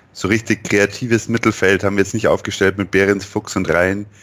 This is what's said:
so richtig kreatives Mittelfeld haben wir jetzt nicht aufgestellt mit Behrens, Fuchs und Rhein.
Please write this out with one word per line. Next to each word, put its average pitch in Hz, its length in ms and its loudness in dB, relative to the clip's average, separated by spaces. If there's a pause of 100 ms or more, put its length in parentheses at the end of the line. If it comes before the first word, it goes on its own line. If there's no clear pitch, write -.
(120)
so - 160 -6
richtig 110 360 0
kreatives 107 640 0
Mittelfeld 101 560 0
haben 101 140 0
wir 95 60 2
jetzt - 120 -4
nicht 101 140 0
aufgestellt 95 500 0
mit 95 100 -4
Behrens, 98 340 2
Fuchs - 320 -8
und 92 140 -2
Rhein. 92 380 0 (160)